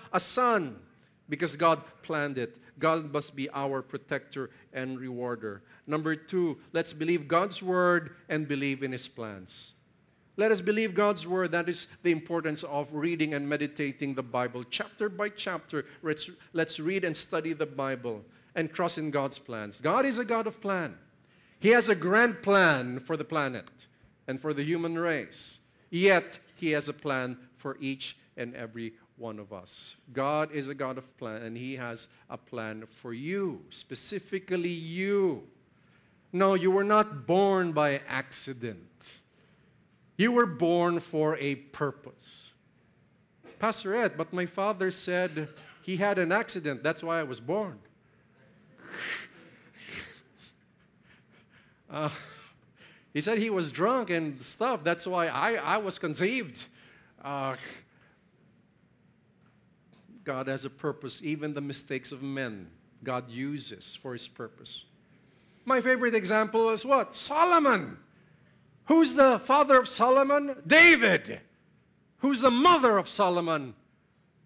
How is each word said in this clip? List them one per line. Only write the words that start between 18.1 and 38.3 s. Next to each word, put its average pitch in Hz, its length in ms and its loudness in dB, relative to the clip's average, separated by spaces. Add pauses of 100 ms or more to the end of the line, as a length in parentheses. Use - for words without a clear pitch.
and 160 180 -4
trust 175 260 -2
in 156 120 -6
God's 139 260 -2
plans. 107 440 -10
God 202 260 2
is 240 140 -2
a 247 40 -2
God 226 220 -2
of 214 140 -10
plan. 175 360 -4 (600)
He 202 120 6
has 233 180 6
a 208 80 4
grand 196 440 4
plan 147 600 4
for 160 160 -4
the 151 80 -4
planet 135 440 -4 (600)
and 127 120 -6
for 156 140 -4
the 143 80 -4
human 165 340 -2
race. 160 600 -6 (320)
Yet, 180 480 4 (160)
he 160 160 -4
has 147 180 0
a 143 40 -6
plan 127 440 -4 (200)
for 135 240 -10
each 135 360 -8 (200)
and 120 180 -10
every 113 380 -10 (240)
one 110 240 -12
of 104 120 -16
us. - 440 -16 (160)
God 147 400 -2
is 139 160 -6
a 139 60 -8
God 131 240 -6
of 127 180 -20
plan, 113 260 -10
and 113 140 -10
he 127 180 -10
has 120 320 -10 (240)
a 120 80 -12
plan 110 480 -10
for - 260 -16
you, 165 580 -6
specifically 185 960 -6
you. 175 800 -2 (840)
No, 190 220 4
you 185 160 2
were 196 140 4
not 208 420 2
born 185 460 4
by 147 340 2
accident. 123 800 -8 (1300)